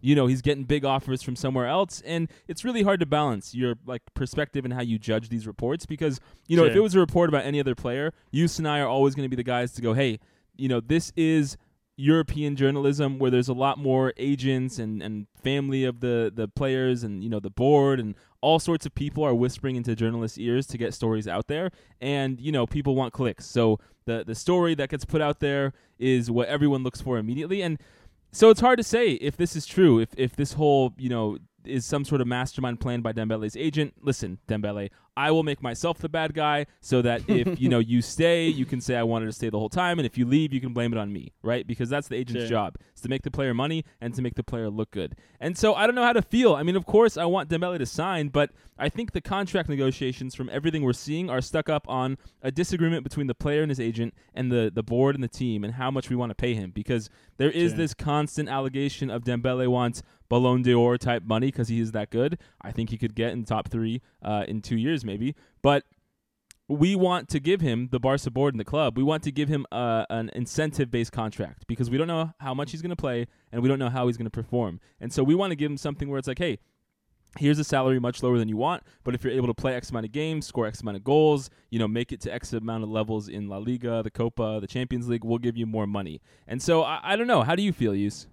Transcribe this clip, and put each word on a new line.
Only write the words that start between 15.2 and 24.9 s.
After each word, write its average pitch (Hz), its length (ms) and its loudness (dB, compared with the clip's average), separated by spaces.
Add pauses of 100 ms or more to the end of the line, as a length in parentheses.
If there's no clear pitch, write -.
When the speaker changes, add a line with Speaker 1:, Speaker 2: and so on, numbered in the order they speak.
Speaker 1:
family 135 440 -2
of 120 160 -2
the, 120 340 0
the 110 140 -4
players 127 560 0
and, 101 180 -6
you 110 80 -6
know, 110 80 -2
the 101 120 -8
board 139 500 4
and 104 160 -6 (240)
all 156 180 4
sorts 165 260 -2
of 143 120 -10
people 143 260 -4
are 143 120 4
whispering 127 420 0
into 117 180 -2
journalists' 113 420 -2
ears 120 300 0
to - 100 -10
get 113 160 -4
stories 110 360 -2
out 95 180 -4
there. 165 240 -4 (300)
And, 135 400 -2
you 139 100 -4
know, 127 160 2
people 139 300 0
want 127 160 0
clicks. - 340 -4
So 113 320 4 (280)
the, 113 200 -2
the 110 80 -6
story 175 400 4
that 143 160 -2